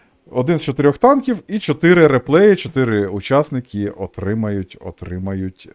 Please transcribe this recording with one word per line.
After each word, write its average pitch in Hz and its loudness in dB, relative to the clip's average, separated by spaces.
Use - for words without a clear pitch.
Один 139 -2
з - -6
чотирьох 143 0
танків 254 2
і 214 -6
чотири 165 4
реплеї, 156 4
чотири 110 -2
учасники 101 -4
отримають, 98 -6
отримають, 92 -10